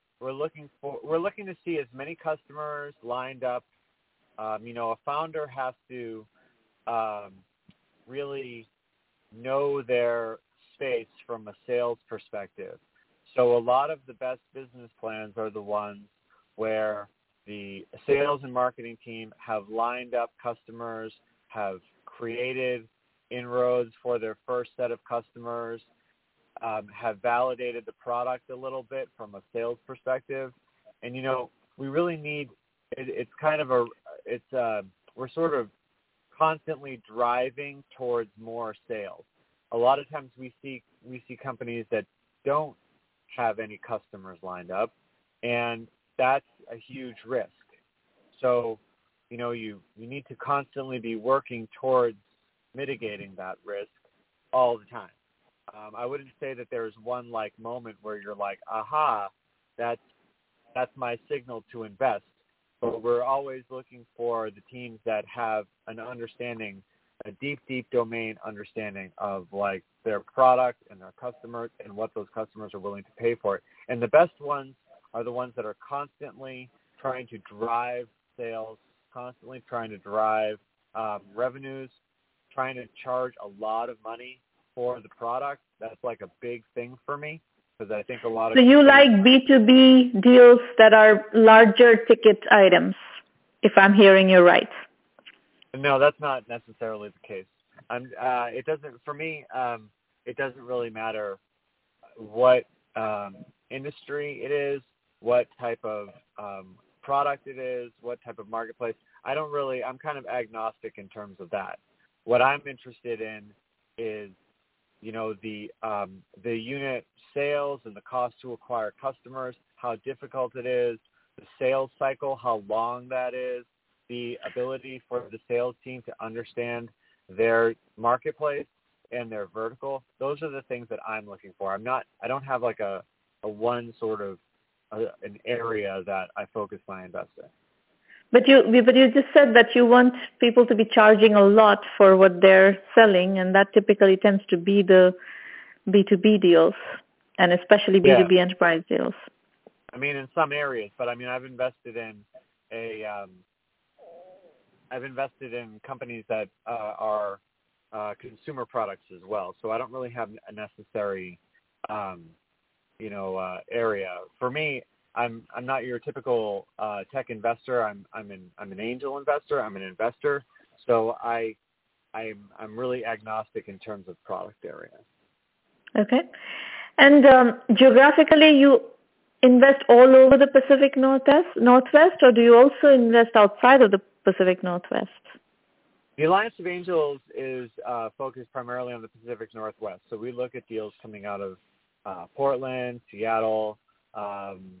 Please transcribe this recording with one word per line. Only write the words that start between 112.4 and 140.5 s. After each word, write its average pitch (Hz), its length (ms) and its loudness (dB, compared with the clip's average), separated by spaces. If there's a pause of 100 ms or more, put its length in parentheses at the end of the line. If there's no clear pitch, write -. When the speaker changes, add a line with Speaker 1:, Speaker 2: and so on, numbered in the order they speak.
Speaker 1:
I'm 143 240 -2
interested 120 540 -14
in 107 340 -16 (440)
is, 107 320 -12 (680)
you 110 120 -18
know, 110 220 -10
the, 107 360 -16 (140)
um, 98 400 -10 (180)
the 117 140 -8
unit 131 500 -12 (260)
sales 143 520 -6
and 107 100 -20
the 101 60 -20
cost 123 400 -8
to 127 120 -18
acquire 110 480 -10
customers, 127 540 -14 (220)
how 120 200 -12
difficult 127 600 -12
it 123 100 -12
is, 120 320 -4 (380)
the - 100 -20 (120)
sales 135 400 -4
cycle, 135 360 -6
how 113 340 -8
long 117 400 -6
that 127 240 -8
is, 127 320 -10 (440)
the 120 360 -12
ability 127 640 -10
for 120 220 -10
the 110 160 -18
sales 120 380 -6
team 127 180 -18
to 113 180 -20
understand 117 680 -12 (380)
their 113 460 0 (220)
marketplace 143 680 -6 (460)
and 117 180 -12
their 107 160 -12
vertical. 113 560 -12 (160)
Those 143 240 -10
are 160 60 -10
the 135 140 -14
things 120 260 -14
that 107 180 -12
I'm 107 220 -14
looking 98 300 -20
for. 98 140 -8
I'm 101 120 -10
not, 127 220 -6 (140)
I 107 60 -12
don't 135 160 -8
have, 131 200 -8
like, 113 180 -6
a, 98 240 -10 (400)
a 107 40 -12
one 117 520 -8
sort 110 200 -8
of, 98 180 -14 (520)
uh, 107 220 -10 (100)
an 104 220 -18
area 107 640 -8
that 95 300 -8
I 104 100 -10
focus 104 420 -12
my 95 160 -16
investing. 92 400 -18 (880)
Speaker 2:
But 247 160 4
you, 247 360 6
but 247 100 4
you 262 160 6
just 269 220 0
said 277 220 6
that 226 200 4
you 240 120 4
want 247 280 6 (240)
people 240 280 4